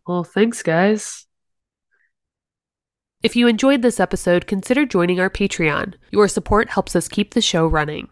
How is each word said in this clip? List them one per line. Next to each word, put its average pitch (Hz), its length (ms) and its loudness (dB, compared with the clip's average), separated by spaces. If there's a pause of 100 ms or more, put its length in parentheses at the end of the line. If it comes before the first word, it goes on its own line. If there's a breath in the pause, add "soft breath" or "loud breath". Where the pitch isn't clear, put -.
Well, 175 160 -2
thanks, 220 400 0
guys. 190 640 0 (2000)
If 220 100 0
you 240 140 4
enjoyed 247 340 2
this 233 160 2
episode, 175 480 0
consider 247 400 0
joining 180 320 0
our 185 100 0
Patreon. 190 680 -4 (180 soft breath)
Your 202 160 4
support 214 420 0
helps - 240 -4
us 175 140 0
keep - 260 -4
the 240 60 2
show 165 260 0
running. 151 460 -4